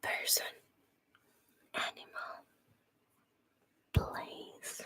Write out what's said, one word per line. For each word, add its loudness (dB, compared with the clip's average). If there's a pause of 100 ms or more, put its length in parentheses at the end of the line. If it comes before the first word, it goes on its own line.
person, 4 (1300)
animal, -4 (1500)
place 0